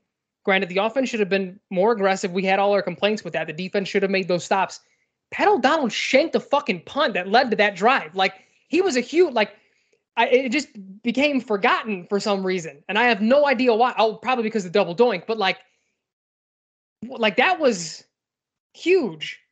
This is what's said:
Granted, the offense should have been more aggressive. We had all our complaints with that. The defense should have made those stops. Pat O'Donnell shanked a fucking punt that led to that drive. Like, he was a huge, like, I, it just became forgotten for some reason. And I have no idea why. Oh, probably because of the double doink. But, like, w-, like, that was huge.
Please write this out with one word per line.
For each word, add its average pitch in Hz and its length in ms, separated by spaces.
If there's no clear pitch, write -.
Granted, 190 260
the 180 80
offense 226 300
should 233 120
have 196 80
been 190 320
more 196 220
aggressive. 190 400
We 185 120
had 190 140
all 202 140
our 202 100
complaints 208 400
with 170 120
that. 160 120
The 170 60
defense 185 360
should 196 140
have 196 80
made 190 160
those 175 160
stops. - 380
Pat 302 160
O'Donnell 294 420
shanked 277 460
a 220 60
fucking 220 400
punt 262 340
that 180 140
led 240 220
to 208 80
that 202 180
drive. 185 400
Like, 190 180
he 339 160
was 349 140
a 254 40
huge, 311 340
like, 214 200
I, 233 100
it 262 240
just 285 180
became 262 380
forgotten 220 680
for 202 120
some 202 240
reason. 165 440
And 190 100
I 233 60
have 226 180
no 277 240
idea 254 260
why. 233 240
Oh, 214 200
probably 247 260
because 220 240
of 170 60
the 202 60
double 175 160
doink. 208 320
But, 220 120
like, 190 200
w-, 240 160
like, 214 180
that 330 240
was 196 440
huge. 254 640